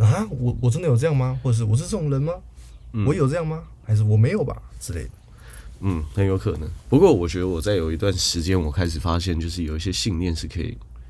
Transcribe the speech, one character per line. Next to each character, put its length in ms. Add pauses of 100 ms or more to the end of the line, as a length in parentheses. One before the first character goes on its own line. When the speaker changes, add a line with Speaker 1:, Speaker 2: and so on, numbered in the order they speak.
Speaker 1:
？“啊， 280
我， 300
我 100
真 120
的 60
有 100
这 100
样 80
吗？” 260
或 80
者 60
是 80
“我 140
是 60
这 80
种 180
人 120
吗？ 120 (580)
Speaker 2:
嗯。 140
Speaker 1:
我 100
有 140
这 60
样 120
吗？ 160 (220)
还 100
是 80
我 140
没 140
有 120
吧？” 180 (200)
之 100
类 120
的。 60 (720)
Speaker 2:
嗯， 220 (100)
很 120
有 120
可 200
能。 100 (220)
不 80
过 160
我 140
觉 120
得 80
我 140
在 140
有 160
一 40
段 160
时 300
间， 180
我 120
开 160
始 120
发 200
现， 200
就 80
是 160
有 140
一 20
些 120
信 260
念 180
是 120
可 120
以， 180 (320)